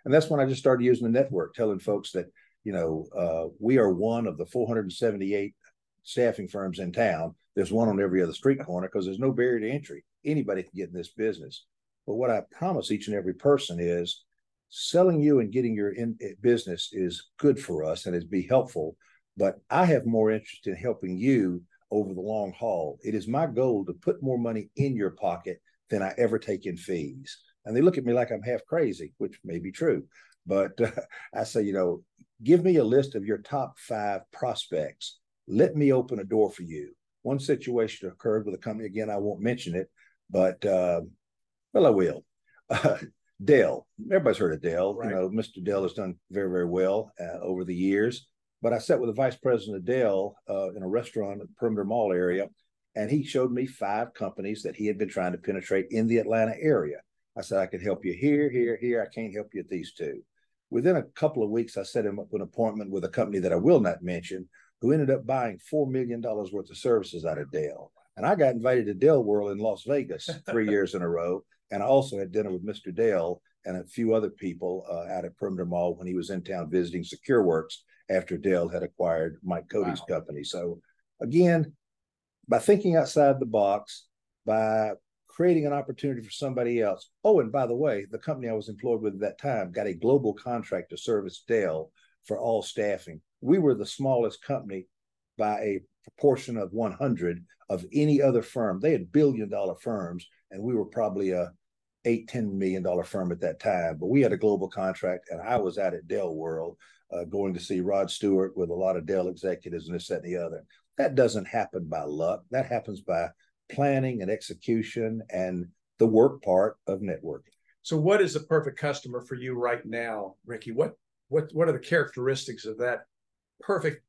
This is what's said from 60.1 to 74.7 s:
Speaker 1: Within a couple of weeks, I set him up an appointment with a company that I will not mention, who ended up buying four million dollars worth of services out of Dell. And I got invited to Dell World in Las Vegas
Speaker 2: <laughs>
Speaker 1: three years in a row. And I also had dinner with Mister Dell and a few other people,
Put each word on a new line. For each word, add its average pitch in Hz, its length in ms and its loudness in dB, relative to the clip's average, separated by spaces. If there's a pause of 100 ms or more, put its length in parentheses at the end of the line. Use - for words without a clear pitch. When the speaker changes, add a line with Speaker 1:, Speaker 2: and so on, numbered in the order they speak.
Speaker 1:
Within 165 260 4
a 135 60 0
couple 147 400 -2
of 104 80 0
weeks, 117 260 -2
I 98 60 -6
set 107 240 -2
him 101 140 -4
up - 120 -12
an 101 100 -4
appointment 104 500 -4
with 95 120 -2
a 87 40 -4
company 101 320 -2
that 90 120 0
I 85 40 2
will 135 240 6
not 90 220 0
mention, 90 460 -8 (320)
who 123 120 4
ended 147 180 2
up 117 160 0
buying 123 320 -2
four 147 300 -2
million 123 320 -4
dollars 107 320 -4
worth 98 180 -8
of 80 60 -18
services 98 480 0
out 78 140 -2
of 71 120 -10
Dell. 73 400 -6 (260)
And 98 80 -6
I 185 120 2
got 135 180 4
invited 120 320 2
to 101 80 -2
Dell 135 300 6
World 104 260 0
in 98 80 -6
Las 104 240 -2
Vegas 117 440 -4
Speaker 2:
<laughs> 156 220 -10
Speaker 1:
three 113 200 0
years 101 260 2
in 92 80 -2
a 85 60 -2
row. 85 360 -2 (260)
And 101 120 -4
I 107 40 -2
also 135 320 4
had 95 140 -6
dinner 101 200 -2
with 90 120 -6
Mister 101 280 -10
Dell 90 480 0 (240)
and 92 140 -8
a 90 60 -10
few 113 280 -2
other 107 160 2
people, 90 640 -6